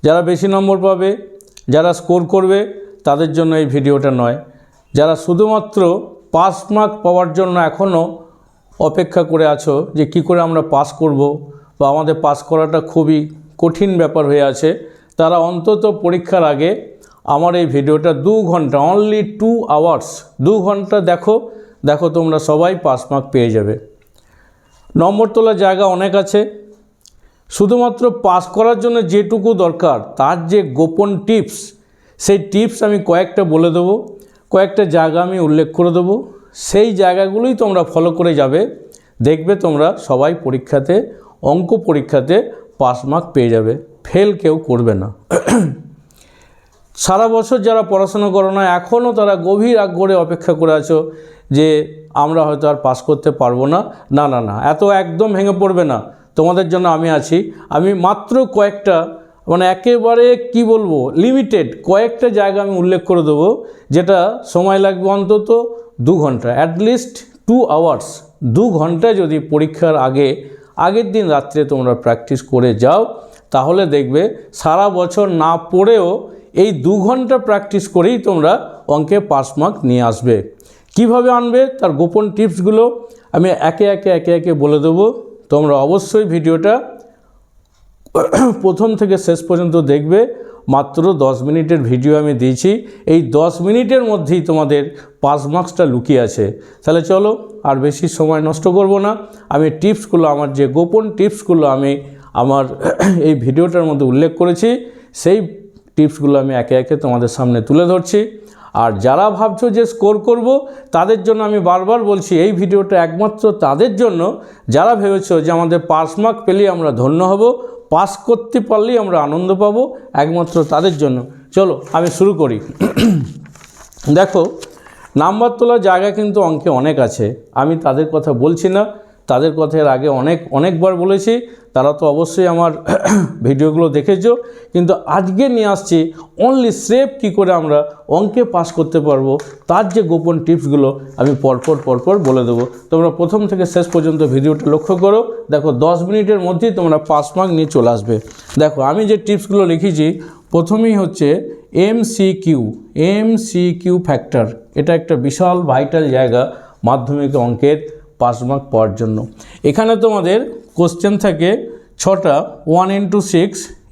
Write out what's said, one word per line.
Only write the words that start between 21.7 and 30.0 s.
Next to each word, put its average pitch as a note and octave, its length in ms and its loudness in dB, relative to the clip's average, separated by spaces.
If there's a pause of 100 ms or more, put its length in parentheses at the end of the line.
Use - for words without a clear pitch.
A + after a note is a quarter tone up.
দেখো D3 260 0
তোমরা D#3+ 280 0
সবাই D#3 340 2 (100)
পাস C3 240 0
মার্ক C#3 240 -4
পেয়ে A#2+ 200 2
যাবে। G#2+ 240 0 (1200)
নম্বর G3+ 340 2
তোলার A3 300 2
জায়গা F#3+ 280 2
অনেক F#3 280 0
আছে, G3+ 260 2 (1120)
শুধুমাত্র A#3+ 520 0 (200)
পাস F#3 260 2
করার A3+ 320 0
জন্য A#3 160 0 (160)
যেটুকু G#3 420 0
দরকার E3 440 0 (180)